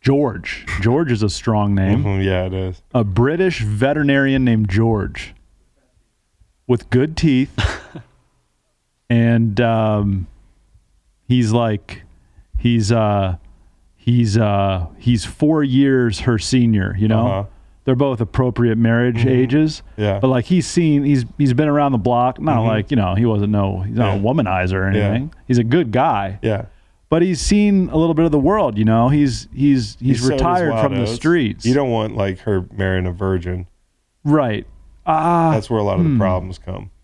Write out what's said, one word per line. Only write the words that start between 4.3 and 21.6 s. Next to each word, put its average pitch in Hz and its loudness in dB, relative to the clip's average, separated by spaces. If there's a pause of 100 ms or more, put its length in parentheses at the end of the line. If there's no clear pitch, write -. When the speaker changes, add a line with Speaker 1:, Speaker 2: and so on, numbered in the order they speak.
Speaker 1:
named 110 2
George 110 -2 (1300)
with 123 -2
good 147 0
teeth. 139 2
Speaker 2:
<laughs> - -6 (1080)
Speaker 1:
And, 117 2
um, 107 0 (1000)
he's 120 2
like, 113 -2 (560)
he's, 117 0
uh, 101 0 (600)
he's, 120 0
uh, 98 0 (120)
he's 120 0
four 151 0
years 131 2
her 117 0
senior, 104 0
you 107 0
know? 110 2
Speaker 2:
Uh-huh. 98 -2 (420)
Speaker 1:
They're 131 2
both 127 -2
appropriate 120 0
marriage 117 2
Speaker 2:
Mm-hmm. 117 2
Speaker 1:
ages. 131 0 (140)
Speaker 2:
Yeah. 101 -2
Speaker 1:
But, 131 0
like, 127 0
he's 175 0
seen, 151 0
he's, 135 2 (140)
he's 135 2
been 151 2